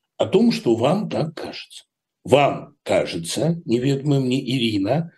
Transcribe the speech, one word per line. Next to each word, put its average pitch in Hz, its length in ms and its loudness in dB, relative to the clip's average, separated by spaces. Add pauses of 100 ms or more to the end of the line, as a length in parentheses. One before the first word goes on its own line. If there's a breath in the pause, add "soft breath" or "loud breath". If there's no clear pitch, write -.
(180)
о - 80 0
том, 226 260 4
что 117 240 2
вам 165 340 0
так 156 260 -4
кажется. - 480 -14 (400)
Вам 110 600 0
кажется, 104 840 -2
неведомая 139 560 0
мне 127 200 0
Ирина, 117 760 -2